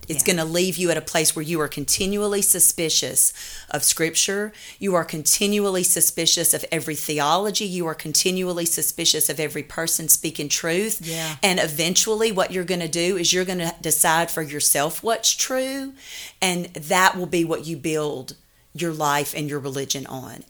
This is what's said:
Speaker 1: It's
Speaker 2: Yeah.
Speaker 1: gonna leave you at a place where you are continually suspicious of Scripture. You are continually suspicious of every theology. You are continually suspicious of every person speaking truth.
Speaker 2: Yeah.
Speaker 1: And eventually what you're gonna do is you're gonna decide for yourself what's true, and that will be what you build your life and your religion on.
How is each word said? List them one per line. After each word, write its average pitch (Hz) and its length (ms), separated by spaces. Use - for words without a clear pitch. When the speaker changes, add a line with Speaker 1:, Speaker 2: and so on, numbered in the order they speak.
Speaker 1:
It's 147 220
Speaker 2:
Yeah. 190 60
Speaker 1:
gonna 160 140
leave 180 280
you 180 140
at 160 80
a - 20
place 156 340
where 160 80
you 165 200
are 147 40
continually 202 760
suspicious - 880
of 147 120
Scripture. 196 680
You 190 160
are 165 100
continually 196 760
suspicious - 680
of - 180
every 160 240
theology. 156 680
You 180 220
are 160 80
continually 180 720
suspicious 160 640
of 151 100
every 151 220
person 165 480
speaking 151 400
truth. 185 520
Speaker 2:
Yeah. 160 400
Speaker 1:
And 185 160
eventually 175 760
what 185 200
you're 180 120
gonna 175 220
do 170 300
is 170 160
you're 185 140
gonna 180 340
decide 165 500
for 165 120
yourself 147 600
what's 220 300
true, 269 600
and 180 320
that 185 420
will 180 100
be 175 200
what 160 180
you 160 140
build 147 580
your 165 180
life 147 420
and 151 140
your 143 100
religion 135 480
on. 127 420